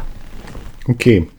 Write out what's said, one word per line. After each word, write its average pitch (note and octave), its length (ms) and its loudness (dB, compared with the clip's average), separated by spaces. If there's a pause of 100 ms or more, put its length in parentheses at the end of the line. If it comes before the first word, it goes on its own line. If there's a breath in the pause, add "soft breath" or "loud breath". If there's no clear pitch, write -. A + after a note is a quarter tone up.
(880 loud breath)
Okay, A#2 400 4 (100)